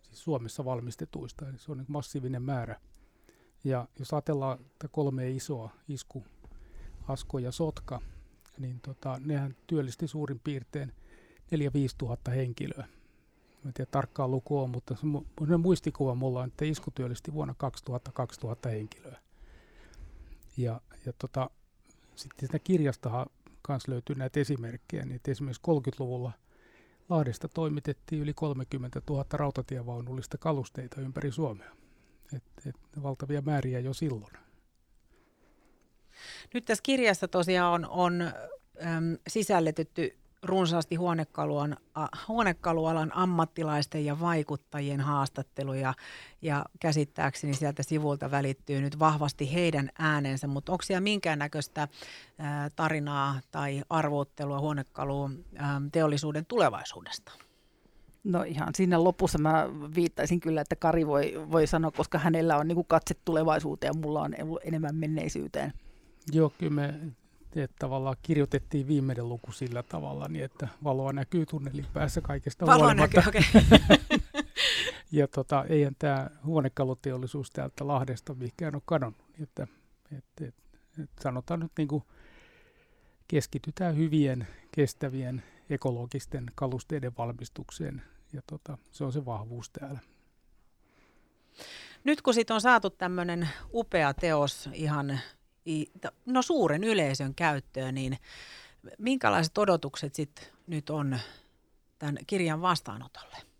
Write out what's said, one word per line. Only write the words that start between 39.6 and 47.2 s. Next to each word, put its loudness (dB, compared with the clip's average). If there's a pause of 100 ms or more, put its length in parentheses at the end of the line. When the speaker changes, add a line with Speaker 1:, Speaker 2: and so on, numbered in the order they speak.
Speaker 2:
runsaasti 2
huonekaluan-, -2 (180)
a-, -4 (220)
huonekalualan 2
ammattilaisten 2
ja -2
vaikuttajien -2
haastatteluja, -2 (480)
ja 0 (160)
käsittääkseni 0